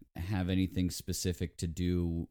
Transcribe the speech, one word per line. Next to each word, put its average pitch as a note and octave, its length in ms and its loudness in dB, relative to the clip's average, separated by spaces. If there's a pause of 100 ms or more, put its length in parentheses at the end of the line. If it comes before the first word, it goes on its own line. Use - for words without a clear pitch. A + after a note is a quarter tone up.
(160)
have F2+ 320 0
anything F#2 420 2
specific - 680 -4
to - 80 -2
do E2+ 640 0